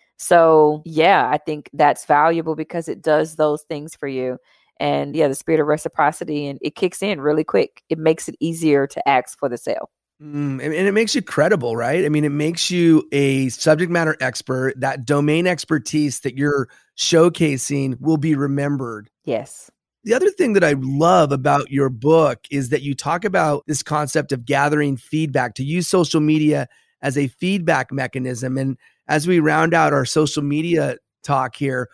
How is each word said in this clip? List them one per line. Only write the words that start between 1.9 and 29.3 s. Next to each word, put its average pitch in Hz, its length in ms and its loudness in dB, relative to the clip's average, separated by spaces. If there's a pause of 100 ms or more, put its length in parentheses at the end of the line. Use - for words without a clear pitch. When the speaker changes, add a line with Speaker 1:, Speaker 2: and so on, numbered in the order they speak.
Speaker 1:
valuable 160 520 2
because 160 320 -8
it - 140 -8
does 156 340 0
those 151 260 0
things 151 320 -12
for - 140 -10
you. 127 300 -6 (420)
And, 143 340 -2
yeah, 151 140 2
the 135 80 -2
spirit 160 240 0
of 147 80 0
reciprocity, 151 800 -2
and 139 120 -10
it - 140 -8
kicks - 280 -4
in 190 180 -4
really 151 240 0
quick. - 440 -2
It 160 100 -2
makes 160 300 0
it - 120 -12
easier 156 480 0
to - 200 -4
ask 131 300 0
for 139 100 -2
the 120 80 -6
sale. - 340 -6 (300)
Speaker 2:
Mm, 143 400 -6
and, 151 140 -6
and 185 140 0
it 202 40 0
makes 214 220 0
you 202 80 -2
credible, 147 540 0
right? 127 280 0
I 147 40 0
mean, 151 160 2
it 147 80 0
makes 151 360 -2
you 170 440 4
a 135 380 2
subject 160 420 0
matter 165 280 0
expert, 127 600 -4
that 135 240 -4
domain 147 420 2
expertise 151 760 -2
that 123 160 -6
you're 139 320 0 (280)
showcasing 143 1040 2
will 156 160 2
be 151 180 2
remembered. 139 760 -4 (140)
Speaker 1:
Yes. 123 460 -8 (320)
Speaker 2:
The 214 120 0
other 359 160 2
thing 302 240 0
that 190 100 4
I 151 160 4
love 147 500 4
about 139 400 0
your 139 200 0
book 139 500 2 (100)
is 139 200 -4
that 139 120 -2
you 143 120 -4
talk 165 300 -4
about 175 440 0
this 151 160 -4
concept 151 480 -4
of 127 120 -6
gathering 143 520 0
feedback, 135 580 -4
to - 100 -6
use 160 220 -2
social 165 340 2
media 151 460 2 (360)
as 135 140 -2
a 143 120 -2
feedback 165 640 -2
mechanism. 127 640 -6
And 135 180 -2 (320)
as 151 180 0
we 175 140 4